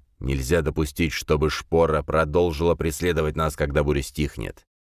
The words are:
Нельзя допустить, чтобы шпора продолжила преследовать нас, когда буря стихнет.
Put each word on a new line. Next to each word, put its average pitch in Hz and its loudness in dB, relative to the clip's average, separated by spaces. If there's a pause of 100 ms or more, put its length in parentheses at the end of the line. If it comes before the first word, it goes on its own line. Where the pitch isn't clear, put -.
(200)
Нельзя 67 0
допустить, 76 -2
чтобы 76 0
шпора 78 0
продолжила 80 2
преследовать 78 0
нас, 78 -2
когда 73 0
буря 71 2
стихнет. 57 -6 (280)